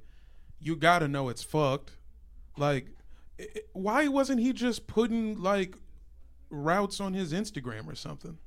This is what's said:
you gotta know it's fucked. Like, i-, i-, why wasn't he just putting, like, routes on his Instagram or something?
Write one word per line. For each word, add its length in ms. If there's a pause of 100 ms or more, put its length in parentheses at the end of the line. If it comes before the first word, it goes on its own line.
(580)
you 160
gotta 320
know 220
it's 140
fucked. 540 (600)
Like, 320 (500)
i-, 40 (120)
i-, 40 (140)
why 340
wasn't 320
he 140
just 340
putting, 540
like, 340 (760)
routes 500
on 140
his 180
Instagram 540
or 80
something? 520